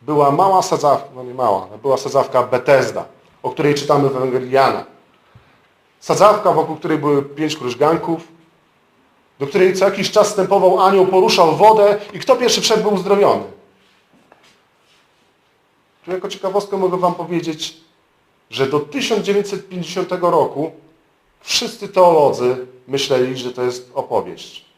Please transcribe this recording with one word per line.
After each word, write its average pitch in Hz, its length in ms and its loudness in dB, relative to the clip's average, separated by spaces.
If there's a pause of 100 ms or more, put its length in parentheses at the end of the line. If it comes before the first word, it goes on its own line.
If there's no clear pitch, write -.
była 143 300 2
mała 185 300 2
sadzawka, 147 540 0
no 127 80 -16
nie 123 100 -14
mała, 104 360 -2
ale 107 80 -20
była 127 200 -2
sadzawka 127 460 0
Betesda, 120 640 0 (380)
o 135 60 -4
której 147 260 0
czytamy 139 340 0
w 131 60 -6
Ewangelii 127 360 -4
Jana. 131 340 0 (1120)
Sadzawka, 185 540 2
wokół 160 220 -2
której 156 220 -2
były 143 260 0
pięć 151 320 -6
krużganków, 160 840 -2 (1000)
do 139 80 -4
której 185 260 2
co 196 120 0
jakiś - 260 -2
czas 208 160 4
wstępował 185 520 2
anioł, 190 280 4
poruszał 190 480 4
wodę 208 420 6 (160)
i 175 60 -12
kto 254 160 2
pierwszy 240 260 -2
wszedł, 190 220 0
był 208 100 0
uzdrowiony. 175 500 2 (2500)
Tu 170 60 -10
jako 185 180 -8
ciekawostkę 196 480 -4
mogę 180 200 -2
wam 180 180 0
powiedzieć, 160 640 -8 (720)
że - 180 -2
do 214 120 0
tysiąc 214 460 -4
dziewięćset 202 440 -4
pięćdziesiątego 175 640 -4
roku 143 400 0 (720)
wszyscy - 480 -6
teolodzy 143 800 2 (200)
myśleli, 131 500 -2
że 123 140 -8
to 123 120 -6
jest - 300 -6
opowieść. 95 720 -8 (120)